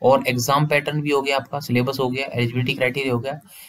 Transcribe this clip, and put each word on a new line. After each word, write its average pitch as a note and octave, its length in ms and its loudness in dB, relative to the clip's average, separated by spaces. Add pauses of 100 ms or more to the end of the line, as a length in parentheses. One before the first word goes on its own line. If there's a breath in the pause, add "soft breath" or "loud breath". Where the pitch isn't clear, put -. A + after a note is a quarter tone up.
और C3 260 4
एग्जाम C#3 400 2
पैटर्न D3 340 0
भी D3 100 0
हो C#3 100 4
गया C#3 140 0
आपका, C3+ 240 -4
सिलेबस C3+ 400 0
हो B2+ 100 0
गया, C3 240 -4
एलिजिबिलिटी A#2+ 400 -2
क्राइटेरिया C3 400 -2
हो A#2+ 60 0
गया, C3+ 200 -6 (300 loud breath)